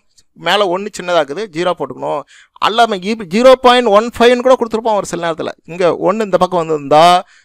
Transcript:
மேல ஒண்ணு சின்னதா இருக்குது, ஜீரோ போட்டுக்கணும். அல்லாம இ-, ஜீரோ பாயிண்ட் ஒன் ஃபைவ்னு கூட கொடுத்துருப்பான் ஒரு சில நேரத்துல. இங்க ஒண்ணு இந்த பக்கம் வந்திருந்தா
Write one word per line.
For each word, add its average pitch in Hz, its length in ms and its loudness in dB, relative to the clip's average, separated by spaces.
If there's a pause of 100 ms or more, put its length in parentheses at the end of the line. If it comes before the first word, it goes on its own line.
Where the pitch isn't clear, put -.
(460)
மேல 196 280 0
ஒண்ணு 202 140 -6 (100)
சின்னதா 180 220 -2
இருக்குது, 147 240 -4 (120)
ஜீரோ 175 220 -2
போட்டுக்கணும். 139 440 -8 (440)
அல்லாம 220 320 0 (100)
இ-, 220 260 -6
ஜீரோ 247 180 6 (120)
பாயிண்ட் 247 320 4
ஒன் 226 200 2
ஃபைவ்னு 247 300 2
கூட 254 140 4
கொடுத்துருப்பான் 220 400 -4
ஒரு 175 100 -8
சில 170 140 -8
நேரத்துல. - 280 -6 (180)
இங்க 175 140 -4 (220)
ஒண்ணு 214 220 -2
இந்த 180 140 0
பக்கம் 180 200 -2
வந்திருந்தா 151 420 2 (400)